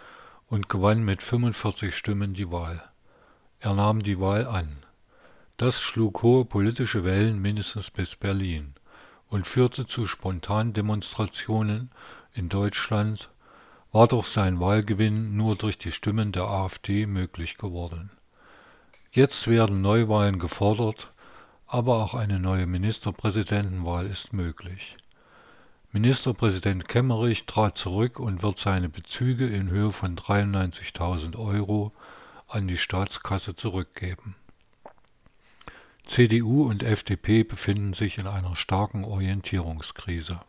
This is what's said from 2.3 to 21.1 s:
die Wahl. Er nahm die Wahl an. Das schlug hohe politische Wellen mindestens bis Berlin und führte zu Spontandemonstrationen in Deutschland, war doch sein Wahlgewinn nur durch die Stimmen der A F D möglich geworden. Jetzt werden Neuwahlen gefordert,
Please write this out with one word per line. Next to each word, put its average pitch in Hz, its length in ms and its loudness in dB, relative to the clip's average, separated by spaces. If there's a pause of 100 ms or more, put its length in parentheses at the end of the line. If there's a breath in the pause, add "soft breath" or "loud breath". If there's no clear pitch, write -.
die 92 180 -6
Wahl. 85 320 -6 (800 soft breath)
Er 101 140 0
nahm 104 280 2
die 95 180 -2
Wahl 101 260 2
an. 82 320 -4 (800 soft breath)
Das 123 240 0
schlug 110 400 0
hohe 120 240 6
politische 110 580 0
Wellen 101 380 2
mindestens 101 480 -4
bis - 260 -6
Berlin 92 560 -2 (580 loud breath)
und 101 180 -2
führte 123 380 2
zu 110 200 -4
Spontandemonstrationen 107 1800 -2 (440 loud breath)
in 90 140 -4
Deutschland, 104 840 -2 (600 loud breath)
war 113 160 8
doch 113 200 2
sein 92 340 0
Wahlgewinn 107 760 2
nur 110 200 2
durch 107 200 -4
die - 140 -8
Stimmen 104 400 0
der 90 140 -2
A 95 220 -2
F - 120 -8
D 104 280 0
möglich 92 500 -4
geworden. 85 540 -8 (1000 soft breath)
Jetzt - 380 4
werden 110 320 4
Neuwahlen 104 580 4
gefordert, 107 720 0 (560 loud breath)